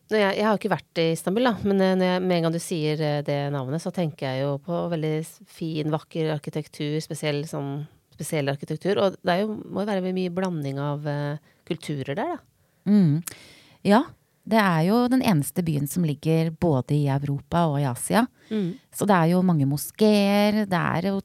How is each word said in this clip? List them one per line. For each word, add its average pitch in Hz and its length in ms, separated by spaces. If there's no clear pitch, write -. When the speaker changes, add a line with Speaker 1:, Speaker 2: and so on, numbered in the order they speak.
Speaker 1:
når 214 120
jeg, 190 160
jeg 208 80
har 220 100
jo - 40
ikke 190 140
vært - 280
i 165 120
Istanbul, 208 320
da, 226 160
men, 196 180
eh, 190 160
når 185 160
jeg, 185 140
med 180 120
en 165 100
gang 165 80
du 170 60
sier, 151 380
eh, 147 220
det 147 160
navnet, 143 340
så 180 100
tenker 156 320
jeg 131 180
jo 143 140
på 170 300
veldig 156 300
s-, - 280
fin, 156 440
vakker 156 440
arkitektur, 151 680
spesiell, 147 460
sånn, 139 280
spesiell 147 400
arkitektur, 165 480
og 190 200
det 180 160
er 202 80
jo, 214 120
må - 280
jo 214 80
være 185 120
mye 185 300
blanding 151 480
av, 147 240
eh, 147 300
kulturer 143 500
der, 311 180
da. - 60
Speaker 2:
Mm. 180 340
Ja, 202 180
det 220 120
er 175 260
jo 226 220
den 254 160
eneste 156 400
byen 147 240
som 175 160
ligger 160 480
både 147 460
i 147 100
Europa 143 600
og 143 120
i 143 80
Asia. 180 380
Speaker 1:
Mm. 196 260
Speaker 2:
Så - 200
det 208 80
er 165 160
jo 185 140
mange 151 240
moskeer, 208 960
det 180 140
er 151 320
jo 196 120